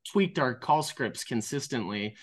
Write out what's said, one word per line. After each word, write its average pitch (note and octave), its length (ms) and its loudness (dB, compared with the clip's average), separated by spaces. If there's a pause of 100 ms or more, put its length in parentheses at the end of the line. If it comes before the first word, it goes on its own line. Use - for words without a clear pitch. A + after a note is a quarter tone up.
(120)
tweaked F#3+ 280 4
our B2+ 160 2
call D3+ 280 4
scripts - 400 -4
consistently. G#2+ 1000 -4